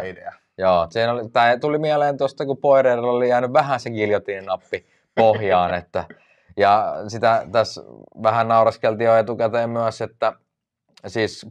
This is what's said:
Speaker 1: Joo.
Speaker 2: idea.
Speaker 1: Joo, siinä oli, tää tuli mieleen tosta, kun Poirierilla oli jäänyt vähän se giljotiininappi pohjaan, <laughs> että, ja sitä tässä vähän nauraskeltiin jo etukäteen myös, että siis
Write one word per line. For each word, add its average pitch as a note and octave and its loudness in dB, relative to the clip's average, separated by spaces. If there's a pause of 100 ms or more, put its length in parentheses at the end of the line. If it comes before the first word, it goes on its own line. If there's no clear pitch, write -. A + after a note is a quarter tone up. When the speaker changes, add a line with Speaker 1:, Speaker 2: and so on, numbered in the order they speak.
Speaker 1:
Joo. F#2+ -8
Speaker 2:
idea. F#2 -16 (260)
Speaker 1:
Joo, F2+ 2
siinä A#2 -2
oli, A#2 -6
tää A#2+ 2
tuli D3+ -2
mieleen D3 0
tosta, C#3 -4
kun C3+ -4
Poirierilla B2+ 2
oli B2 0
jäänyt B2 0
vähän C#3 0
se B2+ -10
giljotiininappi G2+ -4 (280)
pohjaan, G2 2
<laughs> F2 -4
että, F2 -8 (520)
ja G2+ 2 (140)
sitä A2+ 0
tässä A2 -2 (400)
vähän A2+ 2
nauraskeltiin A2+ 2
jo A2+ 6
etukäteen A#2 -2
myös, A#2 -4
että A2 -6 (720)
siis G#2+ -4